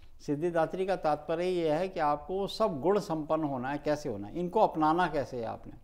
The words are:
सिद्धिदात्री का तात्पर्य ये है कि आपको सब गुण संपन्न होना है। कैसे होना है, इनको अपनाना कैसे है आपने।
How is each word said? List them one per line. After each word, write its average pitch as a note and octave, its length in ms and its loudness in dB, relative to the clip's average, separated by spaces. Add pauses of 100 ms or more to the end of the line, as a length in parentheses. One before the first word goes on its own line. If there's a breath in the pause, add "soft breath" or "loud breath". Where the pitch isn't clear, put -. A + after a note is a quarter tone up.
(220)
सिद्धिदात्री E3 640 0
का F#3+ 120 0
तात्पर्य D#3+ 500 0
ये E3+ 240 2
है E3+ 180 2
कि F3+ 100 -8
आपको F3+ 500 0
सब G3 320 0
गुण F#3+ 180 4
संपन्न D#3 440 -2
होना C3 260 -2
है। C#3+ 100 -4
कैसे D3 300 0
होना G2+ 180 -6
है, A#2+ 80 -12
इनको F3+ 240 0
अपनाना E3+ 500 4
कैसे C3 280 -4
है A2+ 80 -4
आपने। - 280 -10 (100)